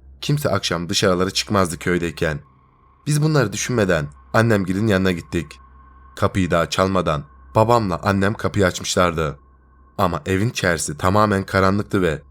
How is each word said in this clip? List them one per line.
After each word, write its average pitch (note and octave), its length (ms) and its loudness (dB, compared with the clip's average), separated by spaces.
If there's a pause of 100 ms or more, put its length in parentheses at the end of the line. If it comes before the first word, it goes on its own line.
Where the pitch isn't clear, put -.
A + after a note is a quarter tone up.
(200)
kimse D3 280 -2
akşam F2 400 -2
dışarılara F#2 420 0
çıkmazdı F#2 480 -2
köydeyken. E2 640 -2 (680)
Biz D3+ 160 0
bunları C#3+ 300 2
düşünmeden F#2+ 540 0 (260)
annemgilin G#2 540 2
yanına F#2+ 260 2
gittik. E2 340 -4 (680)
Kapıyı F#2+ 340 0
daha E2+ 200 2
çalmadan F2 540 0 (300)
babamla A2 480 2
annem G2 320 2
kapıyı G#2 320 0
açmışlardı. E2+ 720 0 (600)
Ama E2+ 280 0
evin F#2+ 220 0
içerisi E2 500 -2
tamamen G2 480 2
karanlıktı G2 560 0
ve D#2 280 -2